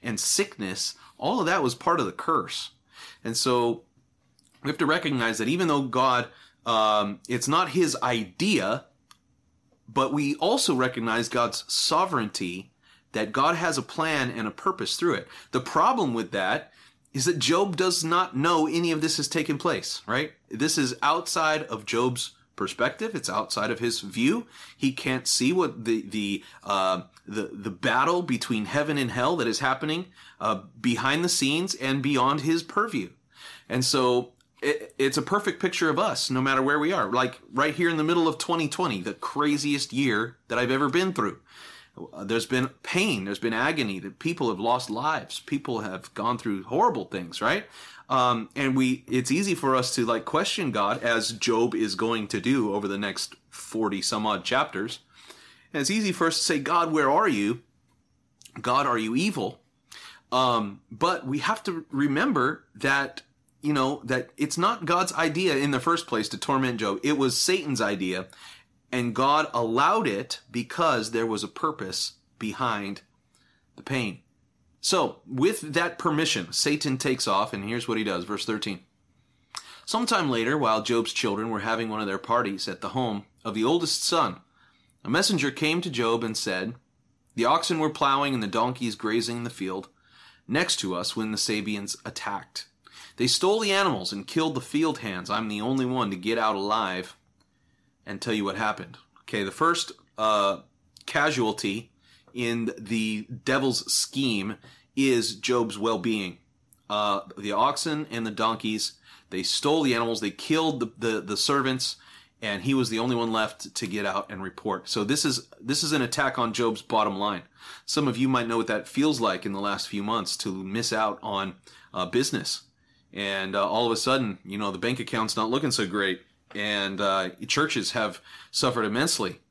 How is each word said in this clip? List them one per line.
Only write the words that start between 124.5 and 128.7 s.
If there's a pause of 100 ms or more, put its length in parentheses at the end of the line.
know,
the
bank
account's
not
looking
so
great. (320)
And,
uh, (180)
churches
have (300)
suffered